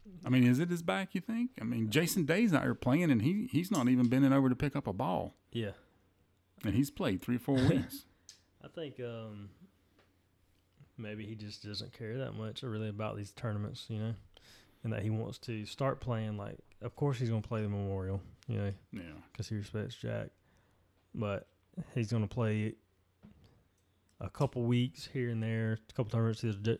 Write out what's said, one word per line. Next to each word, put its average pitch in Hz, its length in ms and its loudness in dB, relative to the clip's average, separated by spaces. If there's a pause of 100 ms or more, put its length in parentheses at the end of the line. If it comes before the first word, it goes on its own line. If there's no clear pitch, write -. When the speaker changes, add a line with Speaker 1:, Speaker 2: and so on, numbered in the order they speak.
(260)
Speaker 1:
I - 40 0
mean, 127 180 8
is 123 100 8
it 170 120 2
his 175 120 -2
back, 190 320 -2
you 185 80 -2
think? 233 300 -2 (100)
I - 20 -4
mean, 110 280 0
Jason 165 340 4
Day's 185 300 4
out - 80 4
here 120 100 2
playing, 147 380 4
and 117 100 6
he, 190 300 2
he's 170 180 0
not 123 180 4
even 127 200 6
bending 131 260 6
over 135 160 6
to 127 60 4
pick 143 200 0
up 143 120 -4
a 104 60 0
ball. 123 420 -2 (160)
Speaker 2:
Yeah. 110 200 -4 (960)
Speaker 1:
And 104 80 2
he's 135 160 4
played 117 320 -2
three 123 140 0
or 120 40 -2
four 139 160 0
Speaker 2:
<laughs> 131 140 6
Speaker 1:
weeks. - 360 0 (580)
Speaker 2:
I 147 40 -16
think, 143 320 -10
um, 110 500 -10 (1500)
maybe 107 240 -10
he 110 100 -10
just 104 280 -12
doesn't 104 300 -10
care 113 260 -8
that 123 140 -6
much 107 300 -8
really 110 260 -4
about 107 280 -6
these 101 140 -10
tournaments, 104 580 -6
you 110 100 -4
know, 113 140 -2 (720)
and 110 100 -2
that 107 100 -2
he 110 60 0
wants 110 300 -2
to 110 260 -8
start 135 340 -4
playing, 110 380 -4
like, 104 220 -10 (220)
of - 140 -8
course 139 240 0
he's 123 100 0
gonna 113 120 2
play 110 200 -4
the 107 80 -2
Memorial, 98 520 -2 (260)
you 113 100 -2
know, 101 160 0 (180)
Speaker 1:
Yeah. 85 220 -10 (200)
Speaker 2:
'cause - 160 -8
he 113 60 -2
respects 107 400 -6
Jack. 110 340 -6 (840)
But 104 340 -2 (460)
he's 113 180 -2
gonna 110 160 2
play 107 480 0 (1400)
a 98 100 -8
couple 131 340 -2
weeks 123 440 0
here 123 220 -2
and 113 120 -2
there, 113 320 0
a - 200 -8
couple 113 180 -2
tournaments. 113 300 2
There's 110 160 0
D-, 113 220 0